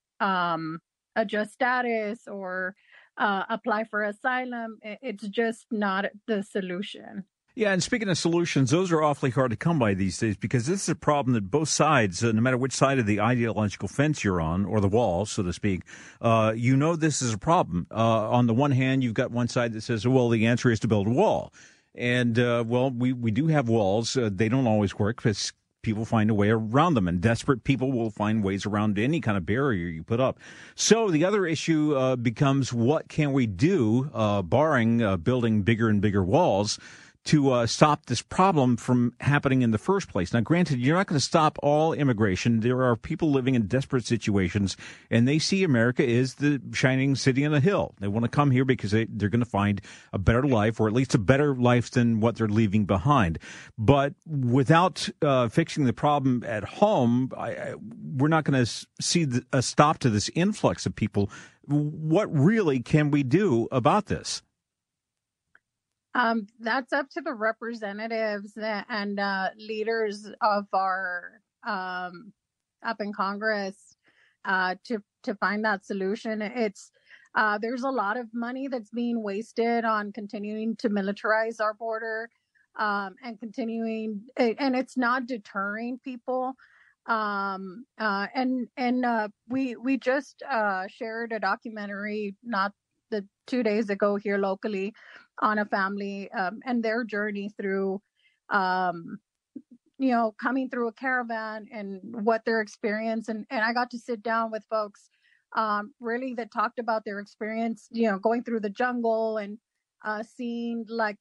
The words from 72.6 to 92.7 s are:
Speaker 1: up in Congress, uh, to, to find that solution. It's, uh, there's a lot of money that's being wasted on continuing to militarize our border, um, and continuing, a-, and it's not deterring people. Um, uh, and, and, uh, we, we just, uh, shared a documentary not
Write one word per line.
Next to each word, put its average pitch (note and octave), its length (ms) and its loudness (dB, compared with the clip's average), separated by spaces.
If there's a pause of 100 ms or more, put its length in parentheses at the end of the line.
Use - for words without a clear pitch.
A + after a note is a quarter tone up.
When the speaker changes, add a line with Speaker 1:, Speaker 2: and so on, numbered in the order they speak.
Speaker 1:
up A3+ 160 -6
in G#3 140 -6
Congress, G3+ 800 -4 (480)
uh, F#3 300 0 (120)
to, G#3+ 180 -6 (200)
to G#3+ 120 -6
find G3+ 300 -2
that G#3 200 -2
solution. G#3+ 560 -4
It's, A3 500 -6 (440)
uh, G#3+ 240 2
there's A#3 240 -6
a C4+ 80 -2
lot G#3+ 260 -2
of B3 160 -8
money B3 340 -6
that's A#3+ 220 -8
being A#3+ 320 -4
wasted A3+ 640 -2
on G#3 260 -2
continuing G#3+ 640 -8
to A#3 120 -4
militarize G#3+ 720 -2
our G#3+ 140 -2
border, A3+ 560 -8 (460)
um, G3+ 360 -4 (100)
and A#3 160 -12
continuing, A3 840 -6 (140)
a-, B3 200 2
and C4+ 180 0
it's C4 220 -4
not B3 300 0
deterring A3+ 760 -8
people. B3+ 520 -6 (500)
Um, G3 800 -4 (140)
uh, G3+ 340 -2
and, B3+ 420 -2
and, B3 300 0
uh, A3+ 220 0 (200)
we, B3+ 280 -4
we B3+ 240 -2
just, C#4 500 -4
uh, G#3 380 -2
shared A3+ 460 -8
a A3 60 -6
documentary G#3 1040 -6
not G3+ 300 -2 (380)